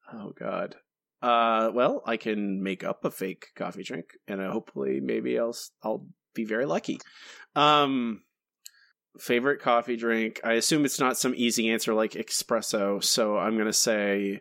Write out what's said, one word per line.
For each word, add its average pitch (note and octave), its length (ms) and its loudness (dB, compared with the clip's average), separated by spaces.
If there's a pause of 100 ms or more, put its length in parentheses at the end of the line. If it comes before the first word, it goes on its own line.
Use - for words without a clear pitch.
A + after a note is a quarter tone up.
(120)
Oh, G3+ 260 -12
God. - 380 -8 (460)
Uh, A#2 500 4
well, C3+ 340 2
I A2+ 100 0
can G#2 460 -2
make F#2+ 220 -4
up - 200 -4
a D#3+ 60 0
fake - 460 -8
coffee F#2 260 -8
drink, - 240 -10 (220)
and, G2 120 -6
uh, F#2+ 120 -4
hopefully, C3+ 480 -4
maybe B2 380 -2
I'll, A#2 120 0
s-, - 200 -12 (120)
I'll A2 240 -6 (280)
be A#2 100 -6
very A2 220 -2
lucky. E3+ 340 -4 (560)
Um, C#3 680 4 (960)
favorite C3 420 2
coffee A#2+ 360 2
drink. A2+ 480 0
I A2+ 100 2
assume D3 300 2
it's C3+ 160 -2
not B2+ 180 2
some B2+ 180 0
easy A#2 340 2
answer A2+ 240 0
like G#2+ 180 2
expresso, G2+ 920 -2
so G#2 360 2
I'm G#2 180 0
gonna G#2+ 160 2
say G2+ 680 0